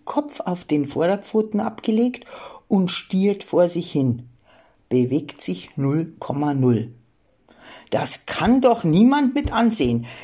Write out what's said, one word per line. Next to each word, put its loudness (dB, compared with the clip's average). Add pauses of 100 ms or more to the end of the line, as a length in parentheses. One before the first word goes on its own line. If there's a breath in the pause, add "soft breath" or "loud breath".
Kopf -6
auf -6
den 0
Vorderpfoten -2
abgelegt -2 (420 loud breath)
und 2
stiert 0
vor 2
sich -6
hin, 0 (640 soft breath)
bewegt 0
sich -8
null 0
Komma -2
null. 2 (1000 loud breath)
Das -4
kann 2
doch 4
niemand 4
mit -2
ansehen. 0 (180 loud breath)